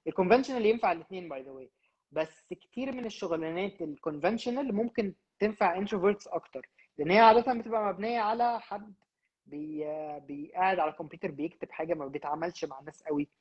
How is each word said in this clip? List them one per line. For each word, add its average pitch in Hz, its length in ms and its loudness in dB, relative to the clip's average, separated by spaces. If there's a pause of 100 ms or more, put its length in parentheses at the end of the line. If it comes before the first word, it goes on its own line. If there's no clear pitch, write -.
الكونفنشنال 226 580 2
ينفع 220 260 4
الاتنين 170 380 -8
باي 135 140 -8
ذا 135 80 -16
واي، 131 200 -16 (400)
بس 156 420 -6
كتير 262 380 -6
من 247 140 -6
الشغلانات 175 760 -4
الكونفنشنال 202 920 -2
ممكن 214 380 -2 (260)
تنفع 202 380 2
انتروفرتس 202 500 0
اكتر، - 420 -8 (280)
لان 147 140 0
هي 208 80 8
عادة 233 340 10
بتبقى 220 400 -2
مبنية 226 260 -2
على 233 420 0
حد 208 320 -10 (520)
بي-، 151 720 -8
بيقعد 165 600 -2
على 156 120 0
الكمبيوتر 165 400 -8
بيكتب 147 400 -8
حاجة، 160 220 -4
ما 151 140 -4
بيتعاملش 156 580 -6
مع 135 140 -10
ناس 147 240 -18
قوي. 147 260 -2 (120)